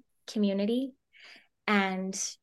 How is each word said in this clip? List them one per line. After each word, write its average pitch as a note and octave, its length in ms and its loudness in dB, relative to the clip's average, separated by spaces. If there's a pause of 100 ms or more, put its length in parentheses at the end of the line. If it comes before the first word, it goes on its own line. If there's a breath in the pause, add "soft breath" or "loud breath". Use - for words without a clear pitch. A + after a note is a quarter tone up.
(280)
community. G#3 640 0 (720 soft breath)
And, F#3+ 500 0 (280)